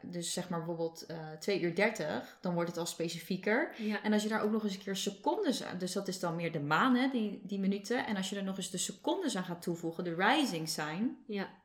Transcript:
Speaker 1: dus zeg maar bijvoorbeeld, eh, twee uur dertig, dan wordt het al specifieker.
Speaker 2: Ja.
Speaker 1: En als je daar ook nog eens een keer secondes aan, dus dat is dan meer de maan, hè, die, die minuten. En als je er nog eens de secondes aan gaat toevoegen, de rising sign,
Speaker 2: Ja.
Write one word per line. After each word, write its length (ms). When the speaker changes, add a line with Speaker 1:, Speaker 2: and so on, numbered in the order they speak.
Speaker 1:
dus 300
zeg 160
maar 100
bijvoorbeeld, 480
eh, 260
twee 280
uur 140
dertig, 680
dan 140
wordt 140
het 100
al 80
specifieker. 960
Speaker 2:
Ja. 200
Speaker 1:
En 100
als 100
je 60
daar 140
ook 80
nog 140
eens 100
een 80
keer 140
secondes 680
aan, 140
dus 140
dat 160
is 120
dan 160
meer 160
de 80
maan, 340
hè, 160
die, 340
die 140
minuten. 480
En 100
als 140
je 60
er 80
nog 120
eens 140
de 80
secondes 580
aan 80
gaat 180
toevoegen, 420
de 100
rising 540
sign, 580
Speaker 2:
Ja. 220